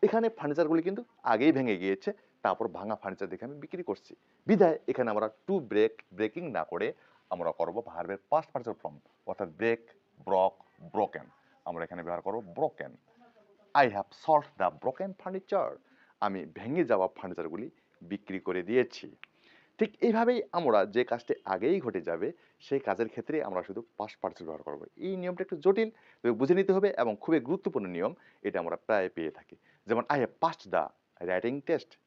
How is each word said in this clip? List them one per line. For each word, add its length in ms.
এখানে 280
ফার্নিচারগুলি 540
কিন্তু 200
আগেই 280
ভেঙে 260
গিয়েছে, 360
তারপর 260
ভাঙা 280
ফার্নিচার 340
দেখে 160
আমি 140
বিক্রি 240
করছি, 320
বিধায় 400
এখানে 240
আমরা 180
to 120
break, 300
ব্রেকিং 380
না 120
করে 300
আমরা 220
করব 340
ভার্বের 320
পাস্ট 220
পার্টিসিপল 300
ফর্ম, 180
অর্থাৎ 240
ব্রেক, 300
ব্রক, 380
ব্রোকেন। 440
আমরা 180
এখানে 200
ব্যবহার 180
করব 180
ব্রোকেন। 580
"I 140
have 180
solved 340
the 220
broken 300
furniture।" 520
আমি 260
ভেঙে 380
যাওয়া 240
ফার্নিচারগুলি 640
বিক্রি 380
করে 240
দিয়েছি। 520
ঠিক 240
এইভাবেই 400
আমরা 340
যে 180
কাজটি 300
আগেই 360
ঘটে 200
যাবে, 300
সেই 200
কাজের 300
ক্ষেত্রে 340
আমরা 200
শুধু 180
past 320
participle 320
ব্যবহার 180
করব। 220
এই 220
নিয়মটা 260
একটু 120
জটিল, 340
তবে 420
বুঝে 240
নিতে 180
হবে 240
এবং 240
খুবই 180
গুরুত্বপূর্ণ 480
নিয়ম, 260
এটা 160
আমরা 160
প্রায় 340
পেয়ে 220
থাকি। 240
যেমন, 220
"I 80
have 300
passed 260
the 140
writing 400
test।" 240